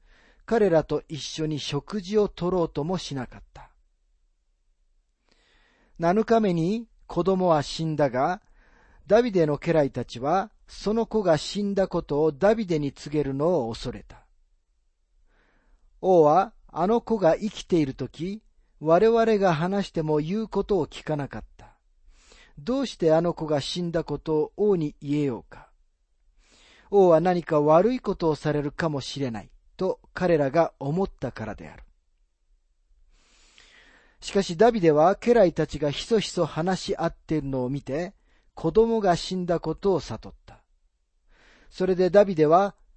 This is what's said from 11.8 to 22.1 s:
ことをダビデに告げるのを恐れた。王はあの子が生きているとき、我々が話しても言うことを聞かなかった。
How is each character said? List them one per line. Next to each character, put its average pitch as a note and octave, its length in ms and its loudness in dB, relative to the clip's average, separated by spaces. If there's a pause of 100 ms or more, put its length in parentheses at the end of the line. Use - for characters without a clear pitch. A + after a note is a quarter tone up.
こ F3 160 -4
と D3 200 -2
を D#3+ 80 2
ダ F#3 220 2
ビ A3 140 -4
デ E3+ 100 -2
に C#3+ 140 -4
告 D3 260 -8
げ D3 60 0
る C3+ 100 -4
の C#3+ 340 -2
を - 20 -6
恐 A#2 220 -10
れ G#2+ 160 -16
た。 - 120 -20 (1800)
王 F3+ 200 6
は E3 320 4 (140)
あ E3+ 200 -4
の A3+ 140 2
子 A3+ 160 -4
が E3 180 4
生 G#3 140 -4
き - 140 -14
て - 140 0
い D#3 80 2
る C3+ 80 -6
と B2+ 140 -8
き、 G3 340 -10 (380)
我 E3 260 4
々 A3+ 320 2
が F#3+ 160 2
話 F3+ 340 -4
し - 40 -20
て E3 100 -4
も D#3 160 0
言 F3 260 -4
う G#3 40 -8
こ G3 160 -4
と G3+ 140 -2
を D3 100 -2
聞 - 160 -20
か D3+ 140 -4
な C#3 100 -8
か A2+ 120 -14
っ - 60 -16 (120)
た。 - 180 -20 (800)